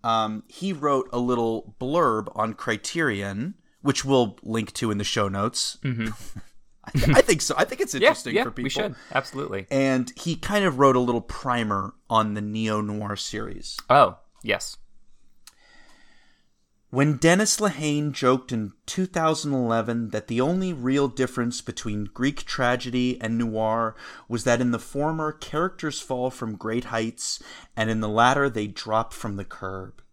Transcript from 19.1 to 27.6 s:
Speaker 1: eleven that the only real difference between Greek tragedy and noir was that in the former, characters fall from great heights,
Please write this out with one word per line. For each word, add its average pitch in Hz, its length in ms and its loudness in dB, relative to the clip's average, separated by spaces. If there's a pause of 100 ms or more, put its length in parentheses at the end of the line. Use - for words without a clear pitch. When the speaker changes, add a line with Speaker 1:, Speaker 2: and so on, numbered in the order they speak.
Speaker 1:
eleven 117 580 0
that 107 160 -6
the 117 120 0
only 180 320 2
real 135 380 0
difference 123 500 -2
between 104 460 -6
Greek 135 400 -4
tragedy 123 760 0
and 113 160 -2
noir 110 560 0 (360)
was 117 160 -4
that 120 160 4
in 123 100 2
the 117 80 -2
former, 156 540 -4
characters 160 680 -4
fall 127 320 -4
from 113 240 -8
great 113 300 -4
heights, 113 580 -4 (320)